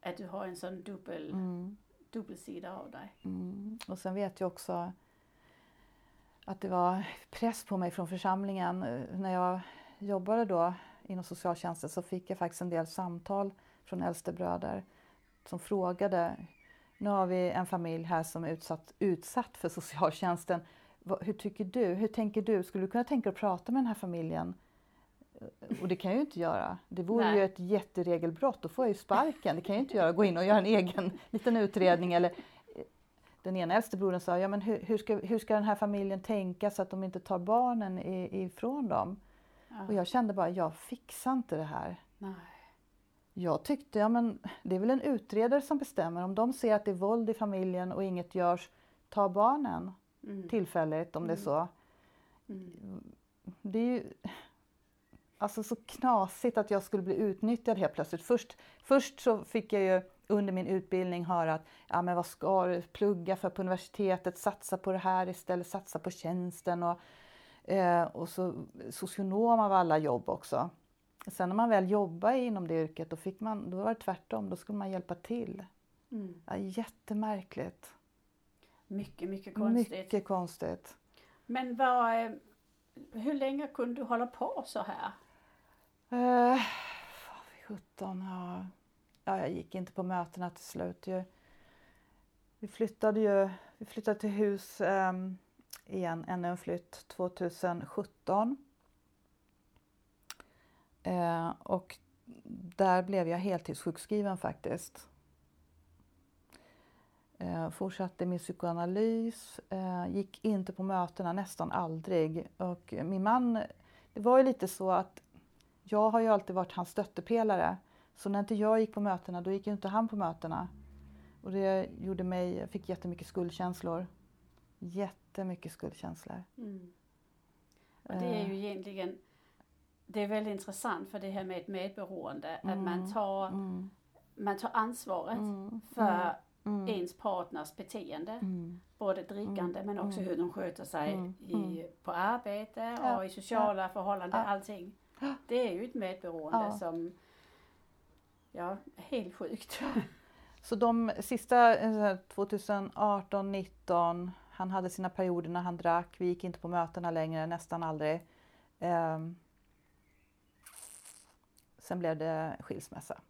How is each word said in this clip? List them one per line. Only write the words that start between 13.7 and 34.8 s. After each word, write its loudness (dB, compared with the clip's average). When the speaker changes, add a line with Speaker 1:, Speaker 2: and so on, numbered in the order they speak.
Speaker 2:
från -6
äldstebröder -4
som -10
frågade, 0
nu 0
har 4
vi 2
en 0
familj -2
här 2
som -6
är -2
utsatt, -6
utsatt 0
för -4
socialtjänsten. 0
Vad, -4
hur -2
tycker -4
du? 2
Hur 2
tänker 0
du? 4
Skulle -2
du -2
kunna 2
tänka 2
dig -4
att -8
prata 0
med 4
den 2
här 0
familjen? -4
Och -2
det 2
kan -2
jag 4
ju 4
inte -6
göra. 0
Det -4
vore 4
Speaker 1:
Nej. 6
Speaker 2:
ju 8
ett -2
jätteregelbrott. 2
Då -6
får 0
jag 4
ju 2
sparken. 2
Det -4
kan -2
jag 2
ju 2
inte -2
göra. 6
Gå 6
in 4
och 2
göra 8
en 4
egen 4
liten 4
utredning. 6
Eller... 6
Den -4
ena 2
äldste 2
brodern 2
sa, 2
ja, 2
men 0
hur, 0